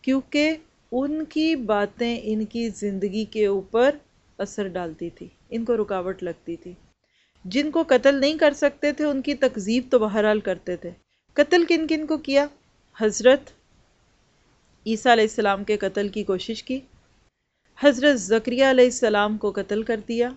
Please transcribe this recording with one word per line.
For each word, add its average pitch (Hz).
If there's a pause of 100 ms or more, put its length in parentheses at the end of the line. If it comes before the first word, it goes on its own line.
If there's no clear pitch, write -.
क्योंकि 269 (480)
उनकी 311 (120)
बातें 220
इनकी 214
ज़िंदगी 202
के 214
ऊपर 220 (400)
असर 196
डालती 170
थी, 170 (220)
इनको 233
रुकावट 190
लगती 170
थी। 180 (680)
जिनको 294
कत्ल 277
नहीं 302
कर 294
सकते 294
थे 302
उनकी 285
तकजीब 240
तो 254
बहरहाल 214
करते 185
थे। 175 (440)
कत्ल 339
किन 320
किन 311
को 311
किया? 285 (480)
हज़रत 226 (1300)
ईसा 226
अलैहिस्सलाम 214
के 208
कत्ल 202
की 208
कोशिश 202
की, 269 (960)
हज़रत 277
ज़करिया 226
अलैहिस्सलाम 220
को 208
कत्ल 202
कर 220
दिया 233